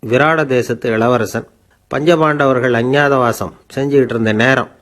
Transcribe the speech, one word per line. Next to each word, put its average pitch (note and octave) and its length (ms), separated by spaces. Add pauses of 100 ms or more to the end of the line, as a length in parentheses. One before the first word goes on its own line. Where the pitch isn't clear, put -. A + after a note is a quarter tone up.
விராட D3 420
தேசத்து B2 440
இளவரசன். A#2 580 (440)
பஞ்சபாண்டவர்கள் C#3+ 800
அஞ்ஞாதவாசம் B2 800 (200)
செஞ்சுக்கிட்டு C3+ 420
இருந்த A2 180
நேரம் B2 360 (120)